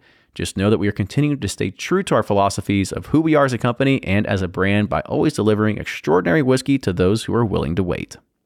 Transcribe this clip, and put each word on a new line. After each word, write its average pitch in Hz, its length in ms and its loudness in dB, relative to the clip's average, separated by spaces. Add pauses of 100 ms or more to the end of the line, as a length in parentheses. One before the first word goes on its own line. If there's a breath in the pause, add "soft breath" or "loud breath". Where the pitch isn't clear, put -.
(360 soft breath)
just - 220 -6
know 98 120 2
that 110 100 4
we 98 100 0
are - 40 -4
continuing 143 460 -2
to 107 80 -4
stay 101 240 -4
true 185 320 -2
to 160 120 0
our 110 80 2
philosophies 98 680 0
of - 160 -8
who 151 140 2
we 160 140 2
are 143 100 4
as 127 80 0
a 117 40 -4
company 135 460 0
and 101 240 0
as 101 140 0
a 90 80 -2
brand 98 400 0
by - 120 0
always 151 320 0
delivering 107 440 2
extraordinary 175 640 0
whiskey 131 380 2
to 101 120 -4
those 92 320 2
who - 100 -6
are 117 120 2
willing 90 300 -2
to 95 80 0
wait. 82 340 -6 (280)